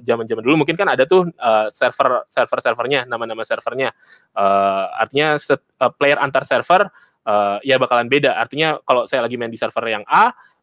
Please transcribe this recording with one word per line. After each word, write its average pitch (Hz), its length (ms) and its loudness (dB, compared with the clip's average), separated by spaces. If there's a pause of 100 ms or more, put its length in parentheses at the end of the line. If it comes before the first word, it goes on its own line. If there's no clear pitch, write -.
zaman-zaman 113 400 -4
dulu 147 200 2
mungkin 165 120 -4
kan 202 80 0
ada 131 240 0
tuh, 180 240 2
eh, 107 400 0
server, 127 560 -2
server-servernya, 123 800 -2
nama-nama 113 320 -8
servernya. 120 480 -4 (480)
Eh, 98 480 2 (160)
artinya 147 400 0
set-, - 240 -2 (160)
eh, 123 160 2
player 143 240 2
antar 135 240 -2
server, 175 480 0 (320)
eh, 104 400 0
ya 131 160 2
bakalan 120 320 0
beda. 139 240 2
Artinya 143 480 -2
kalau 123 240 0
saya 127 160 -2
lagi 117 160 -6
main 117 80 -6
di 117 80 -12
server 113 320 -6
yang 107 240 -6
A, 214 240 4 (260)